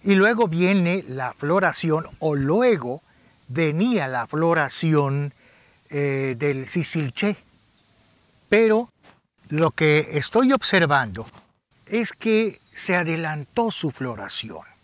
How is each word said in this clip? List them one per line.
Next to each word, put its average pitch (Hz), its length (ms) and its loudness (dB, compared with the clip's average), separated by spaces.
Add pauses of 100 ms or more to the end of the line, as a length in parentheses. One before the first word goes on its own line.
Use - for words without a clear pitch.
Y 196 120 4
luego 214 320 4
viene 180 600 2
la 127 260 -8
floración, 160 720 0 (100)
o 156 180 -2
luego 147 680 0 (440)
venía 160 600 0
la 123 180 -4
floración, 147 1080 0 (600)
eh, 135 460 -2
del 135 300 -4
sisilché. 165 680 -4 (1120)
Pero 220 400 2 (600)
lo 151 220 2
que 151 420 2
estoy 247 400 2
observando 143 760 0 (580)
es 226 280 -4
que 220 480 0 (120)
se - 220 -4
adelantó 165 760 -2
su - 220 -4
floración. 101 760 -10 (180)